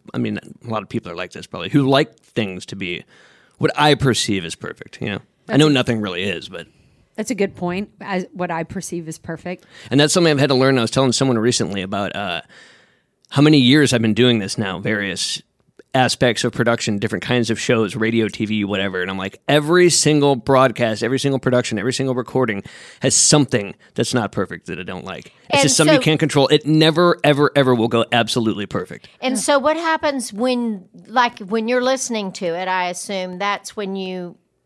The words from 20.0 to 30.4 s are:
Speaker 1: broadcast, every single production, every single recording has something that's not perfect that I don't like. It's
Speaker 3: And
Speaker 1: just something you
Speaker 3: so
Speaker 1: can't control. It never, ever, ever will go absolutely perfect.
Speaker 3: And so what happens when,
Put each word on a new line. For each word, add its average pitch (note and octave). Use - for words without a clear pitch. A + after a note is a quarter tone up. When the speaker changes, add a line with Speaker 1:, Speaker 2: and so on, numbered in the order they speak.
Speaker 1:
broadcast, A#2+
every B2+
single C3+
production, B2
every A#2+
single C3
recording A#2
has -
something A#2+
that's A#2+
not A2+
perfect F2+
that E2
I F#2
don't F#2
like. F2+
It's -
Speaker 3:
And C#4
Speaker 1:
just -
something E3
you C4
Speaker 3:
so -
Speaker 1:
can't D#3
control. C#3+
It D3+
never, D#3+
ever, C#3+
ever C3
will A2+
go A#2
absolutely A2
perfect. -
Speaker 3:
And B3+
so C#4+
what D4+
happens D#4+
when, A#3